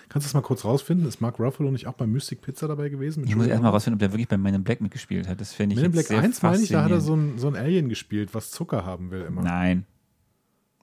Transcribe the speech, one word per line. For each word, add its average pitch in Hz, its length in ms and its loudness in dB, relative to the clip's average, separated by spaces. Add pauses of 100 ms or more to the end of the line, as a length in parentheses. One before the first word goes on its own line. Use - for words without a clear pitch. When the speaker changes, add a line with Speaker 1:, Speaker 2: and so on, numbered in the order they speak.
Speaker 1:
Kannst 143 180 -4
du 139 40 -8
das - 60 -2
mal 139 60 4
kurz - 220 -2
rausfinden? 147 420 2
Ist 117 140 -4
Mark 113 180 -2
Ruffalo 135 320 0
nicht 131 160 -4
auch - 100 -10
bei 120 120 -2
Mystic 123 340 -2
Pizza 151 280 -8
dabei 147 180 -4
gewesen? 143 340 -6
Mit 123 80 -2
Speaker 2:
Ich 104 60 0
muss 113 80 4
Speaker 1:
Julia - 120 2
Speaker 2:
erst 113 60 2
mal 120 80 4
Speaker 1:
Roberts? 104 140 4
Speaker 2:
rausfinden, 117 140 0
ob - 20 -6
der 101 140 2
wirklich 117 160 -2
bei 101 80 2
Men 98 180 2
in 98 80 0
Black 107 160 -2
mitgespielt 95 480 -4
hat. 92 140 -6
Das 104 120 -10
fände 104 220 0
ich 120 60 2
Speaker 1:
Men 175 100 4
in 170 60 0
Speaker 2:
jetzt 156 100 2
Speaker 1:
Black 107 120 2
Speaker 2:
sehr 143 60 6
Speaker 1:
eins, 247 160 0
meine 185 220 4
ich, 202 60 0
da 160 140 4
hat 156 80 4
er 175 80 4
Speaker 2:
faszinierend. 151 400 2
Speaker 1:
so 131 100 0
ein, - 20 2
so 113 80 -4
ein - 20 -4
Alien 156 280 2
gespielt, 104 440 -4
was 110 180 -8
Zucker 120 340 -4
haben 90 260 -8
will 92 120 -6
immer. 90 180 -6
Speaker 2:
Nein. 90 440 2 (960)